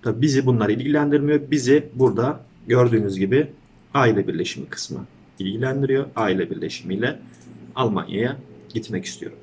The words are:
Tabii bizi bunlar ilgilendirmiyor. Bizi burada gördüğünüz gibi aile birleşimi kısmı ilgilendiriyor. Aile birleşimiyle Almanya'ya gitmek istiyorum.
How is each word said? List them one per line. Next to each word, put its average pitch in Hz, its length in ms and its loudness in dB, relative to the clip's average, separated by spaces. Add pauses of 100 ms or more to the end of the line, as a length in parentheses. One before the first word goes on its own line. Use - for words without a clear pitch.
Tabii 117 200 -2
bizi 135 240 2
bunlar 113 220 2
ilgilendirmiyor. 147 800 2
Bizi 143 440 4
burada 123 460 2 (260)
gördüğünüz 113 520 2
gibi 123 320 2 (440)
aile 107 340 4
birleşimi 73 380 -6
kısmı 65 400 -12 (320)
ilgilendiriyor. 131 680 -2 (100)
Aile 95 340 0
birleşimiyle 98 680 -6 (560)
Almanya'ya 113 600 -2 (380)
gitmek 98 300 -6
istiyorum. - 380 -14